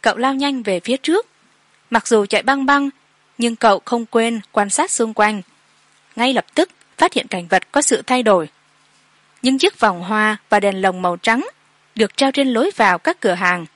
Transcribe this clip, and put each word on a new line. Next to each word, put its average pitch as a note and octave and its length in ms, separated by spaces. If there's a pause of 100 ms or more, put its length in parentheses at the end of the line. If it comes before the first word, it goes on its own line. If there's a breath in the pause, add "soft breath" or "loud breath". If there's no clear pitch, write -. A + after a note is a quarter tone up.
Cậu G3 160
lao C4 160
nhanh C4+ 300
về F#3+ 160
phía B3 180
trước, F4+ 300 (640)
mặc A3+ 180
dù G#3+ 180
chạy G3+ 180
băng C4+ 220
băng, C#4+ 240 (480)
nhưng A#3 180
cậu G#3 300
không A#3 200
quên A3+ 360 (100)
quan G3+ 180
sát - 220
xung A3+ 220
quanh. G#3+ 280 (720)
Ngay B3 180
lập G#3+ 200
tức F4 160 (280)
phát E4+ 160
hiện - 140
cảnh F3 200
vật F#3 240
có C#4+ 100
sự - 200
thay B3+ 220
đổi. F#3 260 (920)
Những C4 160
chiếc F4+ 220
vòng F3+ 240
hoa G#3+ 340 (120)
và G#3 100
đèn G3 220
lồng F#3 200
màu F3 160
trắng A#3+ 300 (480)
được - 220
treo C4+ 140
trên C#4 160
lối B3+ 280
vào F#3+ 240
các E4+ 200
cửa F#3+ 140
hàng, F3+ 320 (100)